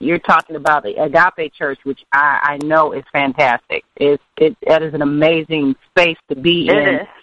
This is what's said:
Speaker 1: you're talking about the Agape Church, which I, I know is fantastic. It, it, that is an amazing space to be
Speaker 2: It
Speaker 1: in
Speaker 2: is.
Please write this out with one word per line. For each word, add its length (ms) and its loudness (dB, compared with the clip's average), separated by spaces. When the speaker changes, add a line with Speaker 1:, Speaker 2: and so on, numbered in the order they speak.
Speaker 1:
you're 160 0
talking 380 0
about 260 0
the 140 -8
Agape 580 0
Church, 300 -6
which 160 -6
I, 480 0
I 60 -8
know 280 2
is 180 -8
fantastic. 720 -2
It, 240 2
it, 200 2
that 140 4
is 140 -6
an 80 -2
amazing 720 0
space 260 2
to 60 -6
be 320 0
Speaker 2:
It 80 2
Speaker 1:
in 200 2
Speaker 2:
is. 120 -6